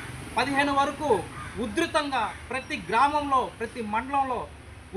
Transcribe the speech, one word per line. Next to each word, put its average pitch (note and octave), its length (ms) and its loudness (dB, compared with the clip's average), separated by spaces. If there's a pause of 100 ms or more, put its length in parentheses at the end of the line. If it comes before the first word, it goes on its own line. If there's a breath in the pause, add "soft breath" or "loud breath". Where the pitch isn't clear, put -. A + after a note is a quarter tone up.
(360)
పదిహేను C#4 440 2
వరకు C#4+ 300 2 (520)
ఉధృతంగా C4+ 680 0 (180)
ప్రతి C4 260 -6 (120)
గ్రామంలో, C4+ 640 4 (100)
ప్రతి A3+ 220 -6 (120)
మండలంలో C4 540 0 (480)